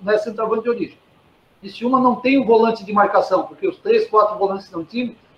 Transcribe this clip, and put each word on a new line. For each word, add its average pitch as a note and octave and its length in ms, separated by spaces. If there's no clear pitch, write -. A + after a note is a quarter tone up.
não G3+ 120
é G#3 40
centroavante A3 460
de A#3+ 60
origem. G3 280
O - 20
Criciúma B3 400
não B3 160
tem C4+ 240
um A3 60
volante A3 400
de G#3 80
marcação, F#3+ 520
porque F#3 220
os - 120
três, A3 280
quatro G#3+ 300
volantes G3 260
que - 40
estão F3 120
no D#3+ 60
time A#3+ 320